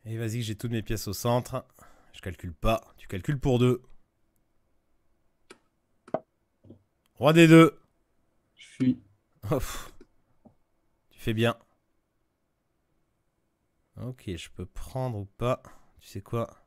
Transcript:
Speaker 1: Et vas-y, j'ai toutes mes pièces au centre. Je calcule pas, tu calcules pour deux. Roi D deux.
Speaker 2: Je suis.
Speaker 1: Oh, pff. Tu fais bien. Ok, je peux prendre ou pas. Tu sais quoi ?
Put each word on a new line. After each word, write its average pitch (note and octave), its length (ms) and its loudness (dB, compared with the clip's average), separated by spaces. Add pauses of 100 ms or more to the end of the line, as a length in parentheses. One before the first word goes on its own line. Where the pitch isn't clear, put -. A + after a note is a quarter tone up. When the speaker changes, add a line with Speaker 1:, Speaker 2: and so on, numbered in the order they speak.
Speaker 1:
Et A2+ 120 -10
vas-y, A2+ 240 -6
j'ai A2 140 -8
toutes A#2 160 -10
mes A#2 100 -4
pièces G#2+ 260 -6
au G2 60 -8
centre. B2 520 -4 (480)
Je - 80 -20
calcule F2+ 320 -12
pas, - 280 -2 (160)
tu - 100 -20
calcules A2+ 320 -8
pour B2+ 200 0
deux. B2 220 0 (3250)
Roi C#3+ 180 2
D E3 140 10
deux. E3 300 10 (800)
Speaker 2:
Je - 100 -20
suis. - 340 -2 (520)
Speaker 1:
Oh, D#3 80 -2
pff. - 320 -10 (1200)
Tu - 80 -20
fais A#2 140 -4
bien. A2+ 240 -2 (2500)
Ok, B2+ 220 -16 (120)
je - 140 -16
peux F#2 160 -14
prendre B2+ 540 -10
ou G2 60 -10
pas. B2 360 -6 (380)
Tu - 80 -20
sais - 140 -16
quoi ? A#2 280 -8 (180)